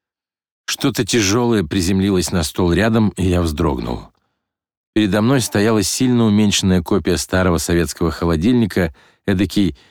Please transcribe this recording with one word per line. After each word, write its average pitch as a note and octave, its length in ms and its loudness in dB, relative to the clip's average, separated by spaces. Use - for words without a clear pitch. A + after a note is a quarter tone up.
Что-то B2+ 400 -4
тяжёлое A2+ 580 0
приземлилось F#2+ 680 0
на F2 120 -2
стол F2 300 -2
рядом, G#2+ 420 2
и F#2 80 -4
я F2+ 180 0
вздрогнул. C#2+ 720 -4
Передо G#2+ 280 0
мной B2+ 180 2
стояла A2 440 0
сильно B2 420 0
уменьшенная G2+ 560 2
копия F2 360 0
старого F2+ 420 0
советского E2+ 520 -2
холодильника, F2+ 800 0
эдакий G2 520 0